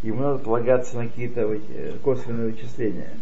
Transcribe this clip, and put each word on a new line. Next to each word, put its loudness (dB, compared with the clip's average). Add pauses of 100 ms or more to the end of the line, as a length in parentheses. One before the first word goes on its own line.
Ему 0
надо 0
полагаться 2
на -2
какие-то 0
вы-, 0
э, -2 (100)
косвенные 0
вычисления. 0